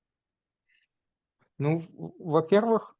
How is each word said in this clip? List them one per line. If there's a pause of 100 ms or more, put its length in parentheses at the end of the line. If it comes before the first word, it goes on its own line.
(1600)
Ну,
в-, (180)
во-первых,